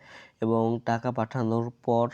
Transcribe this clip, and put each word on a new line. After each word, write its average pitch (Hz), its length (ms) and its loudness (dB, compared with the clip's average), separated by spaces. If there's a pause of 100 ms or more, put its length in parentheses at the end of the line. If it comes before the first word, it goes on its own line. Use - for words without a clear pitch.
(420)
এবং 113 220 2 (260)
টাকা 117 220 -2
পাঠানোর 117 560 -2 (200)
পর 117 260 2